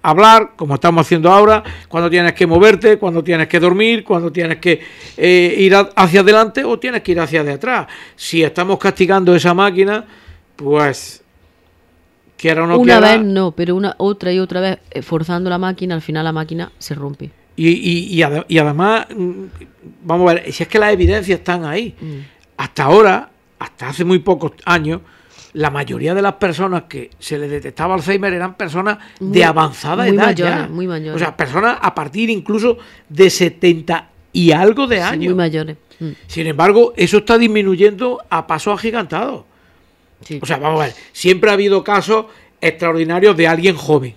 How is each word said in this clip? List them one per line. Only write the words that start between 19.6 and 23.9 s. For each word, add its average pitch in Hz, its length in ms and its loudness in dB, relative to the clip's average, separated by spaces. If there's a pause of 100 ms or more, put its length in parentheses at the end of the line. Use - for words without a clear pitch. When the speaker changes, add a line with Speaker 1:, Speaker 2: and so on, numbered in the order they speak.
Speaker 1:
vamos 175 260 2
a 170 40 2
ver, 156 180 -6
si - 100 -8
es 165 60 -6
que 220 100 0
las 208 140 2
evidencias 185 460 0
están 175 260 -6
ahí. 185 360 -8
Speaker 2:
Mm. 151 180 -12 (400)
Speaker 1:
Hasta - 260 -6
ahora, 202 460 4 (280)
hasta - 300 -14
hace 165 160 -6